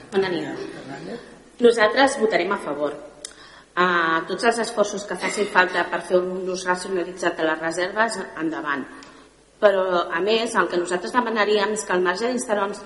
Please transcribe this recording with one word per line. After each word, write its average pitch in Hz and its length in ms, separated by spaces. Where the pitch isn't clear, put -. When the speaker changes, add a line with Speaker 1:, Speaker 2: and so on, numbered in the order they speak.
Speaker 1:
Bona 196 180
nit. 156 160
Speaker 2:
Fernández. 165 440
Speaker 1:
Nosaltres 233 640
votarem 185 340
a - 80
favor. 147 320
A 170 520
tots 190 200
els 233 160
esforços 202 440
que 180 120
facin 190 320
falta 180 400
per 175 160
fer 185 120
un 185 280
ús 185 200
racionalitzat 180 720
de 165 80
les 156 120
reserves, 190 600
endavant. 147 480
Però, 185 560
a 165 80
més, 220 320
el 180 160
que 180 80
nosaltres 180 360
demanaríem 214 600
és 208 80
que 190 120
al 180 80
marge 185 280
d'instal·lar 208 400
un 196 160